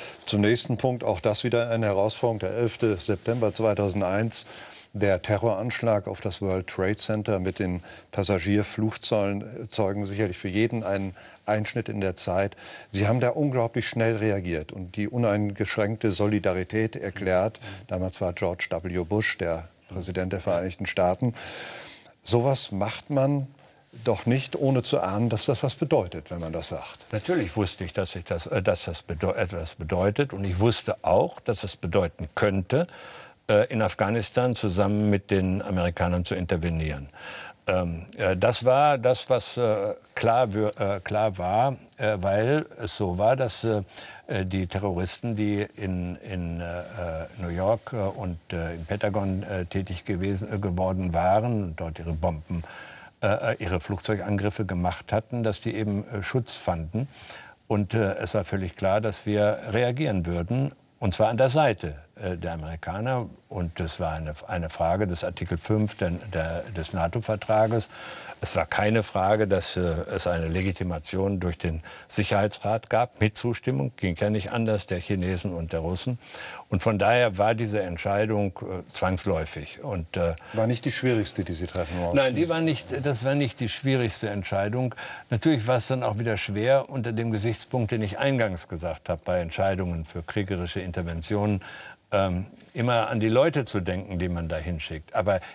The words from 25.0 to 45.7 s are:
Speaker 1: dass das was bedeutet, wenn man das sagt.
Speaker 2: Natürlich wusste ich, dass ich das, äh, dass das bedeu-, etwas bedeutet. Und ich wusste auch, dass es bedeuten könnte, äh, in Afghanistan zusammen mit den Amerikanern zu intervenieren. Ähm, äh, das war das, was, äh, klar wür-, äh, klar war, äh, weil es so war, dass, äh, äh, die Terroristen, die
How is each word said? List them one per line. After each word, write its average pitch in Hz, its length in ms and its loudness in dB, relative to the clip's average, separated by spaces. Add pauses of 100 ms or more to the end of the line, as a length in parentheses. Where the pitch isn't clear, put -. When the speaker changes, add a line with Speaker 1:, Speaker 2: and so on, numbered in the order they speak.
Speaker 1:
dass 107 160 0
das 131 160 2
was 135 140 0
bedeutet, 101 560 0
wenn 87 80 -4
man 80 140 -6
das 80 160 -4
sagt. - 420 -10
Speaker 2:
Natürlich 113 440 0
wusste 98 280 0
ich, 85 100 -6
dass - 220 -2
ich 87 80 -8
das, 87 240 -2
äh, 95 160 0
dass 92 220 2
das - 180 -6
bedeu-, 87 320 0
etwas 85 400 -4
bedeutet. 98 580 0
Und 98 100 -4
ich 92 160 -2
wusste 110 440 4
auch, 110 360 4
dass - 240 -2
es 101 120 -4
bedeuten 87 580 -2
könnte, 101 540 2 (600)
äh, 104 240 6
in 113 120 2
Afghanistan 110 720 2
zusammen 104 560 2
mit 98 180 0
den 95 320 2
Amerikanern 90 640 0
zu - 80 -2
intervenieren. 80 760 -2 (580)
Ähm, 87 380 0 (120)
äh, 95 180 2
das 117 300 2
war 139 320 6
das, 123 320 2
was, 123 280 0
äh, 107 360 2 (200)
klar 113 400 4
wür-, 107 260 0
äh, 98 200 0
klar 104 380 0
war, 110 380 2 (220)
äh, 107 220 2
weil 107 460 2 (120)
es - 200 -6
so 90 200 0
war, 110 180 6
dass, - 280 0
äh, 107 180 2 (460)
äh, 95 180 -2
die 92 220 -2
Terroristen, 98 680 0
die 104 300 0 (100)